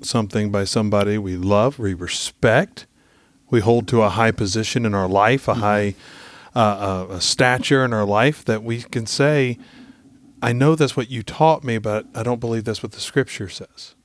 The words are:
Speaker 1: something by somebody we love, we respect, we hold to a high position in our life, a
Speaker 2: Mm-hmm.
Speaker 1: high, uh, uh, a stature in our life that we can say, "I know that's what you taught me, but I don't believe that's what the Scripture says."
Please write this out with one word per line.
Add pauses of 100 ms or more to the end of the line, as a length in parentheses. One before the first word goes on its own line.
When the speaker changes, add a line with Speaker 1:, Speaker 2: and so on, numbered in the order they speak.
Speaker 1:
something
by
somebody
we
love,
we
respect, (640)
we
hold
to
a
high
position
in
our
life,
a
Speaker 2:
Mm-hmm.
Speaker 1:
high, (600)
uh,
uh,
a
stature
in
our
life
that
we
can
say, (800)
"I
know
that's
what
you
taught
me,
but
I
don't
believe
that's
what
the
Scripture
says." (120)